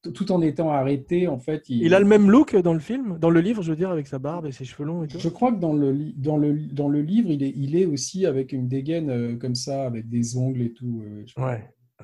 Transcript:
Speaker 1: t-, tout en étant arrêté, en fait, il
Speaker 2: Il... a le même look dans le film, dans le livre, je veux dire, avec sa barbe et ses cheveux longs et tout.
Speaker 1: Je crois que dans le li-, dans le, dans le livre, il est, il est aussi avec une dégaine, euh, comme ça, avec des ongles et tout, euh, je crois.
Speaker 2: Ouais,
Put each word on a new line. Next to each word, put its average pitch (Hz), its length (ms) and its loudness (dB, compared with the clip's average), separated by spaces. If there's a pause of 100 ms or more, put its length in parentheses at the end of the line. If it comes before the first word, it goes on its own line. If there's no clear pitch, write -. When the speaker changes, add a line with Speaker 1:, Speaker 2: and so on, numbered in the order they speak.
Speaker 1:
t-, 170 100 -10
tout 190 180 -4
en 175 100 2
étant 160 300 0
arrêté, 143 560 0
en 143 120 -2
fait, 156 300 -6
il 120 140 0
Speaker 2:
Il... 165 100 6
a 190 60 6
le 202 60 6
même 208 260 8
look 262 240 6
dans 175 180 4
le 160 60 0
film, 220 400 -6
dans 165 100 4
le 170 120 6
livre, 214 200 0
je 165 100 -4
veux 151 60 -2
dire, 190 140 -2
avec 151 160 -4
sa 135 120 -8
barbe 156 260 -6
et 139 80 -8
ses 131 100 -14
cheveux 143 220 -10
longs 165 180 -6
et 151 60 -8
tout. 151 100 -10
Speaker 1:
Je 165 100 -4
crois 247 220 0
que 208 80 -2
dans 165 140 0
le 139 180 2
li-, 147 260 -4
dans 151 200 0
le, 147 160 2 (180)
dans 143 160 -2
le 147 140 0
livre, 190 280 0
il 143 140 0
est, 139 140 -4
il 143 180 -4
est 190 100 4
aussi 175 400 -4
avec 135 280 -2
une 127 160 -4
dégaine, 147 400 -4
euh, 120 260 -4
comme 123 200 -6
ça, 139 300 -6
avec 113 220 -8
des 120 300 -2
ongles 127 240 -2
et 117 100 -2
tout, 117 340 -8
euh, 104 200 -14
je - 80 -20
crois. 131 180 -6
Speaker 2:
Ouais, 110 180 -10 (340)